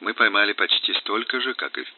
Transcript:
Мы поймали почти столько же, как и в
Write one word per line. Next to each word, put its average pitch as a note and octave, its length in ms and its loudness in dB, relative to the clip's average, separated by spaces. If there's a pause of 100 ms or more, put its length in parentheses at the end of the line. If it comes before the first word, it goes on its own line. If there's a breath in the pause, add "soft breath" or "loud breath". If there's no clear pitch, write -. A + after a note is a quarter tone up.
Мы G#2 140 -4
поймали G#2 400 4
почти - 400 0
столько A2+ 480 -2
же, B2+ 100 -2
как - 240 -6
и B2+ 80 -6
в - 140 -16